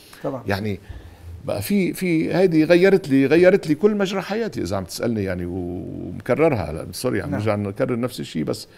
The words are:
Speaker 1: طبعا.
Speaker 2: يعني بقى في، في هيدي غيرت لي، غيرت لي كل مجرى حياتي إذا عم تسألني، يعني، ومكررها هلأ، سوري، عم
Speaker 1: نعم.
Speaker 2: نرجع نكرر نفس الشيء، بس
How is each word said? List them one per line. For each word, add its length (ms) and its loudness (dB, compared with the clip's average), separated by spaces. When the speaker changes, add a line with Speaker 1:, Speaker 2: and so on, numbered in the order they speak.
Speaker 1:
طبعا. 240 -6
Speaker 2:
يعني 320 -2
بقى 160 -4
في، 320 0
في 420 0
هيدي 280 4
غيرت 460 4
لي، 160 6
غيرت 420 6
لي 80 2
كل 200 4
مجرى 260 -2
حياتي 400 -4
إذا 160 -2
عم 60 -4
تسألني، 400 -4
يعني، 220 -4
ومكررها 1300 -2
هلأ، 200 -8
سوري، 300 -2
عم 80 -8
Speaker 1:
نعم. 100 -2
Speaker 2:
نرجع 160 0
نكرر 440 -2
نفس 200 -4
الشيء، 240 -6
بس 240 -6